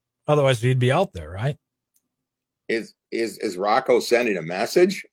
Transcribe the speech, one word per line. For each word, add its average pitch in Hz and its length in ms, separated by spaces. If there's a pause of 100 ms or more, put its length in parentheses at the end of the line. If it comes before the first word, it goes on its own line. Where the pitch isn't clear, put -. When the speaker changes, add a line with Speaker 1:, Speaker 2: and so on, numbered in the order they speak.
(280)
Speaker 1:
otherwise 135 340
he'd 127 180
be 123 120
out 180 220
there, 78 160
right? 110 280 (1120)
Speaker 2:
Is, 110 260 (160)
is, 113 280
is 95 180
Rocco 110 420
sending 117 380
a 82 40
message 117 720